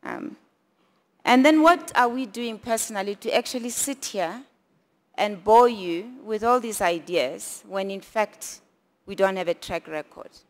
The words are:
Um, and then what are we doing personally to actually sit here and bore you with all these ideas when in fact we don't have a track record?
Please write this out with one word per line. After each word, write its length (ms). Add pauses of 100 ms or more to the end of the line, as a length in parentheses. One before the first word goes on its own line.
Um, 320 (920)
and 180
then 160
what 340
are 140
we 160
doing 340
personally 580
to 200
actually 320
sit 380
here 360 (760)
and 280
bore 240
you 460 (100)
with 180
all 160
these 220
ideas 880
when 220
in 100
fact 600 (440)
we 100
don't 220
have 120
a 40
track 360
record? 420 (200)